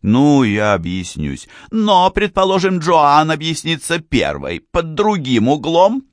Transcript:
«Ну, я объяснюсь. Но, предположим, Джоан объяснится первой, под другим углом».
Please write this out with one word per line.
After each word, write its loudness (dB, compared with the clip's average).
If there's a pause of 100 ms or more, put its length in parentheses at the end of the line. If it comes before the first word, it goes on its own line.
«Ну, 4
я 0
объяснюсь. -6 (240)
Но, 2
предположим, 0
Джоан 2
объяснится -4
первой, -4 (100)
под -4
другим 0
углом». 0